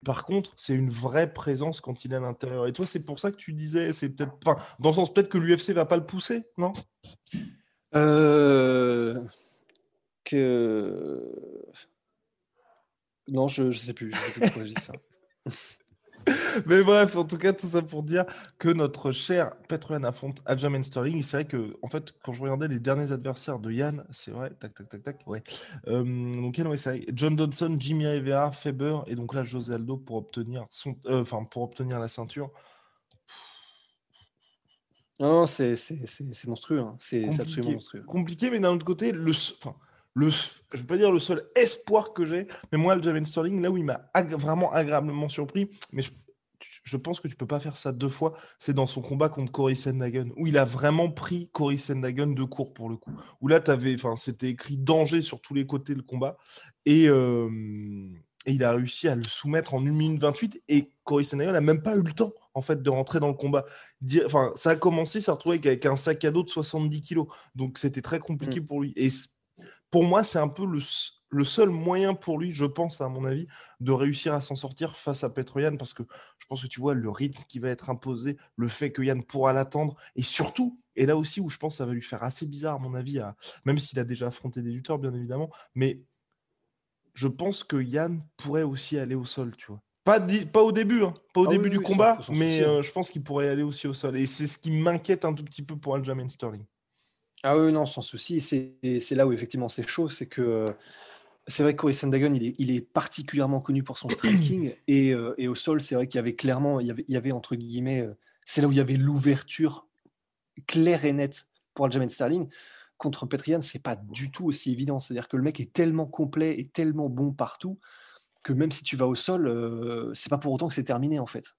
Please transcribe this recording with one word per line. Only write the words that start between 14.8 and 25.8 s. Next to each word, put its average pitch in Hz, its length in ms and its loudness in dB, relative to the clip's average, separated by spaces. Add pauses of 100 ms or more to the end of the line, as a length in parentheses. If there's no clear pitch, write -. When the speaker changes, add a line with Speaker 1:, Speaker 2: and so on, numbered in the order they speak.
Speaker 2:
ça. - 120 -14 (520)
<laughs> - 80 -10 (1120)
Speaker 1:
Mais 180 180 8
bref, 202 320 8
en 175 80 2
tout 165 140 -4
cas, 185 160 4
tout 190 120 -6
ça 170 160 2
pour 156 220 -6
dire 170 220 0 (340)
que 165 100 2
notre 147 420 2
cher 170 440 0 (120)
Petr 156 260 -6
Yan 143 100 -4
affronte 131 420 -6
Aljamain 135 380 0
Sterling. 135 340 -2
Et 147 60 -2
c'est 139 140 -4
vrai 151 100 -2
que, 113 340 -6
en 117 60 -10
fait, 156 260 -8 (100)
quand 127 100 -8
je 123 80 -10
regardais 139 260 -2
les 131 120 -2
derniers 135 320 0
adversaires 131 460 -6
de 110 140 -8
Yann, 143 400 -4
c'est - 200 -16
vrai, 123 280 -10
tac, 110 160 -16
tac, 101 140 -20
tac, 101 140 -16
tac, - 240 -14
ouais. 107 140 -8 (460)